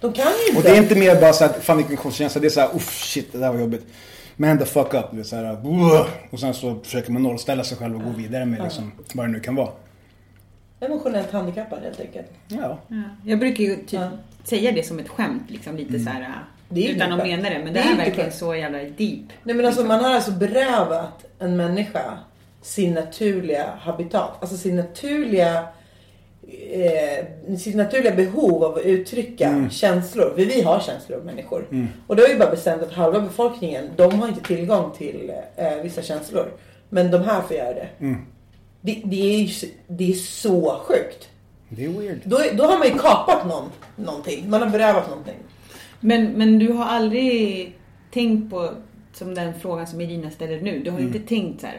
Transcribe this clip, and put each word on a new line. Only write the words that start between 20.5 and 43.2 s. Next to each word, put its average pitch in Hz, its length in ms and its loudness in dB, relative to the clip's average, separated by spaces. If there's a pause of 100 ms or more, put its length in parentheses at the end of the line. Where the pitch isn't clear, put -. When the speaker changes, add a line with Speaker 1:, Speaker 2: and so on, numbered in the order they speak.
Speaker 1:
en 180 180 -2
människa 175 640 -4 (440)
sin 175 320 -2
naturliga 165 720 -2 (140)
habitat. 170 600 -4
Alltså 185 160 -8
sin 180 200 -2
naturliga, 180 880 0 (1080)
eh, 165 840 -2
sitt 208 180 -4
naturliga 214 400 2
behov 185 480 2
av 156 120 0
att - 80 -4
uttrycka 185 640 0
Speaker 2:
Mm. 139 220 2
Speaker 1:
känslor. 180 680 0
För 185 80 4
vi 240 180 2
har 175 180 4
känslor, - 420 -10
människor. - 480 -8
Speaker 2:
Mm. 127 160 -2 (200)
Speaker 1:
Och 208 100 0
då 226 60 10
har 262 60 10
vi 285 100 4
bara 190 120 6
bestämt 160 320 -2
att 160 100 -10
halva 175 280 2
befolkningen, 185 760 -4
de 185 240 6
har 233 80 -2
inte - 120 -6
tillgång 175 580 -2
till, - 340 -10 (240)
eh, 151 260 -4
vissa 170 200 -8
känslor. 160 440 -4 (420)
Men 180 220 2
de 175 140 4
här 202 180 0
får 160 140 -6
göra 123 180 -4
det. 135 140 -10 (120)
Speaker 2:
Mm. 135 160 -2 (640)
Speaker 1:
Det, 214 240 -6
det 196 300 0
är 214 40 2
ju 208 80 2
s-, - 180 -8 (240)
det 180 220 0
är 185 40 4
så 175 720 0
sjukt. - 440 -2 (400)
Speaker 2:
Det 113 160 -10
är 151 40 -4
weird. 190 360 -6
Speaker 1:
Då, 240 160 2 (140)
då 247 100 4
har 359 140 6
man 294 100 4
ju - 60 2
kapat 320 520 4